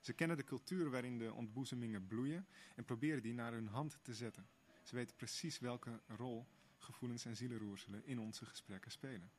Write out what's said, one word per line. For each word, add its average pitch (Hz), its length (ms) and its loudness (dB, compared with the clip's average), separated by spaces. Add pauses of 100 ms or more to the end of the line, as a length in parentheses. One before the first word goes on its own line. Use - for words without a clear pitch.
Ze 123 120 -2
kennen 165 240 6
de 139 60 0
cultuur 160 460 2
waarin 123 280 2
de 113 160 0
ontboezemingen 113 720 0
bloeien 139 400 2 (280)
en 110 100 -4
proberen 131 360 4
die 113 120 0
naar 117 180 0
hun 113 160 0
hand 139 340 0
te 123 120 -6
zetten. 107 340 -4 (360)
Ze - 120 -6
weten 123 200 0
precies - 440 -2
welke 120 480 -2
rol 120 400 -2 (300)
gevoelens - 480 -2
en 120 100 -2
zielenroerselen 107 720 -2
in 131 140 0
onze 110 260 -2
gesprekken - 460 -8
spelen. 110 480 -6